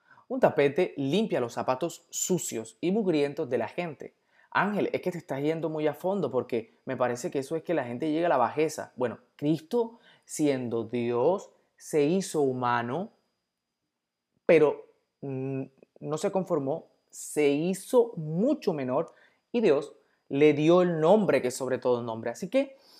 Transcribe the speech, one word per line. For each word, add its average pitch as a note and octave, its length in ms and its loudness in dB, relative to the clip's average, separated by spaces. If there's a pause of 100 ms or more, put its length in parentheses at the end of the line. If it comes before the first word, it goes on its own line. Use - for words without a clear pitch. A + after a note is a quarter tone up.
(300)
Un C4 100 -6
tapete D3 560 2
limpia D3 460 0
los A#2 120 -4
zapatos C3 560 -4
sucios - 720 -4
y E3+ 120 -2
mugrientos D#3 580 0
de B2 80 0
la A2+ 100 -2
gente. - 480 -10 (400)
Ángel, F3+ 380 0
es - 80 -2
que F#3 100 -4
te F3 60 -10
estás C#3 240 -8
yendo D#3+ 280 -2
muy D#3 180 -2
a C#3+ 80 0
fondo F#3 340 -2
porque A#2 560 -4
me C3 100 -6
parece A#2+ 360 -2
que D3 80 -4
eso C3+ 160 -6
es D#3+ 80 -6
que F3 100 -4
la C#3+ 120 -2
gente B2 260 -4
llega E3 160 0
a - 20 2
la D#3 80 2
bajeza. B2 580 0
Bueno, A2+ 220 -2 (180)
Cristo, F#3+ 640 -2 (260)
siendo B2+ 580 0
Dios, A#2+ 640 0 (260)
se - 280 -2
hizo E3+ 380 0
humano, B2 680 -2 (1300)
pero, D3+ 400 4 (360)
mm, C3+ 420 -6 (380)
no D3 160 -4
se F#3+ 140 -2
conformó, E3 600 -2 (180)
se - 400 0
hizo F#3 640 2
mucho F3+ 580 -2
menor C#3 400 -4 (380)
y A#3+ 100 0
Dios D#3 340 2 (340)
le C#3+ 240 6
dio D#3+ 300 6
el F3 160 0
nombre D#3+ 420 4
que B2 60 -2
es B2 80 -2
sobre B2+ 240 -2
todo B2 240 0
nombre. A2+ 260 -6
Así A#2+ 180 -8
que, C4+ 300 -2 (220)